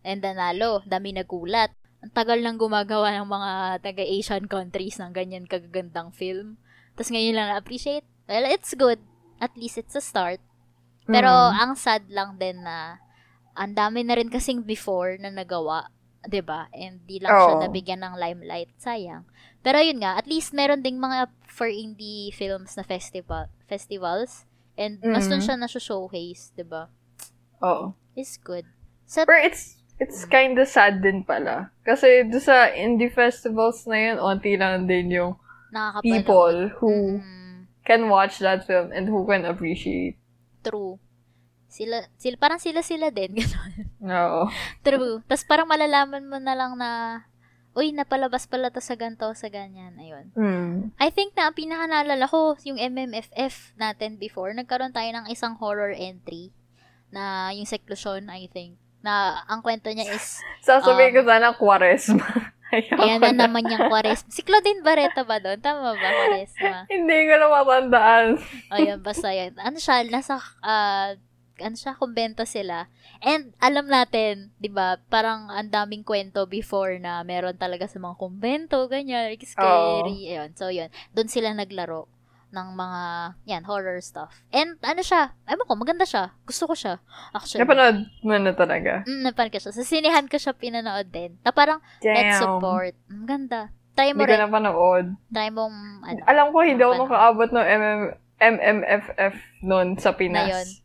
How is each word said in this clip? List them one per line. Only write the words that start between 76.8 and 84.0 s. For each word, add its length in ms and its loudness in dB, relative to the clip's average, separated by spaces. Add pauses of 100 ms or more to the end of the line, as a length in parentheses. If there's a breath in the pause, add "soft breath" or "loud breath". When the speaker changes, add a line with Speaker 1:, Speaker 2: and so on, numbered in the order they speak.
Speaker 1:
na 240 -8
meron 320 -6
talaga 320 -6
sa 160 -16
mga 160 -12
kumbento, 720 -4
ganyan, 420 -6
like, 160 -14
scary. 240 0 (560)
Speaker 2:
Oo. 80 -10
Speaker 1:
Ayun, 200 -10
so 140 -12
yun. 220 -8 (240 loud breath)
Doon 160 -2
sila 240 -4
naglaro 560 -6 (400)
ng 220 -12
mga, 300 -6 (460)
yan, 180 -8
horror 340 -6
stuff. 300 -16 (220 soft breath)